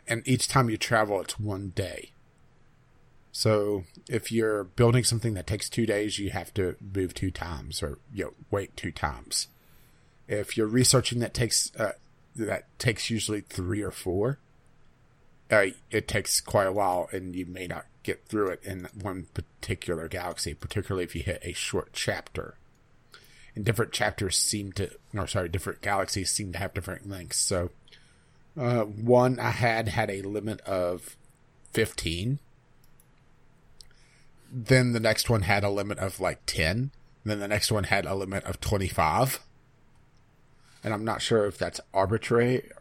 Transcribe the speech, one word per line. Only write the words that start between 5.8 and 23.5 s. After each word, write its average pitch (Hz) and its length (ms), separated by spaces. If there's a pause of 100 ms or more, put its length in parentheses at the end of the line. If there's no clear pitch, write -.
days, 104 340
you 98 100
have - 240
to 92 220 (180)
move 92 180
two 92 200
times 80 500
or, 73 160 (140)
you 90 140
know, - 80 (180)
wait 98 240
two 87 160
times. - 560 (800)
If 101 280
you're 110 120
researching 123 500
that 117 160
takes, - 400
uh, 107 200 (420)
that 101 300 (120)
takes - 320
usually 107 300
three 98 420
or 95 80
four, 104 480 (1120)
uh, 104 160 (240)
it 107 160
takes - 340
quite 101 280
a 92 40
while, 95 400
and 92 220
you 90 120
may 90 200
not 85 200 (180)
get - 220
through 104 240
it 85 120
in 92 320
one 92 400
particular - 720
galaxy, 87 480
particularly 95 480
if 85 140
you 80 80
hit 90 180
a 87 100
short - 400
chapter. - 600 (1000)